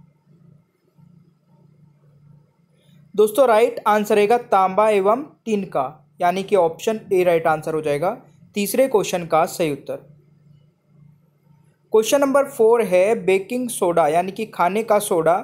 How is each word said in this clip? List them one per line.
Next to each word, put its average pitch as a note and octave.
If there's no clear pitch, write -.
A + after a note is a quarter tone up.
दोस्तों, G#3+
राइट A#3
आंसर G#3+
रहेगा G#3
तांबा G3
एवं G#3+
टिन G#3
का, D3
यानी F3+
कि G3+
ऑप्शन F#3
ए F3+
राइट E3+
आंसर D#3
हो D#3
जाएगा D3+
तीसरे G#3+
क्वेश्चन F#3
का E3
सही E3
उत्तर। -
क्वेश्चन A3
नंबर C#4
फ़ोर A#3
है, F#3
बेकिंग G#3
सोडा E3+
यानी F3
कि A3
खाने F#3+
का G#3+
सोडा F3